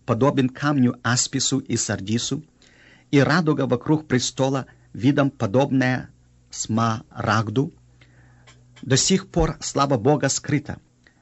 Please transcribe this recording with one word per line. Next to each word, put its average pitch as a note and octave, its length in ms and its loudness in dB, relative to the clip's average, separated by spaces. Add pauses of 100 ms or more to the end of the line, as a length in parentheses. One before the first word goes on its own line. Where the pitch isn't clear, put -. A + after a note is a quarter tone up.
подобен B2 440 2
камню C3 520 0
аспису B2 560 -2
и A#2+ 200 -4
сардису, G#2 680 -4 (680)
и C#3+ 80 6
радуга C#3+ 460 2
вокруг D3+ 420 0
престола, C3 600 -2 (260)
видом C3+ 380 2
подобная B2+ 760 0 (420)
смарагду. A2+ 1200 -2 (1080)
До C3 140 0
сих F#3 320 0
пор D#3+ 320 -2
слава C#3 380 0
Бога C3+ 320 2
скрыта. - 500 -4 (420)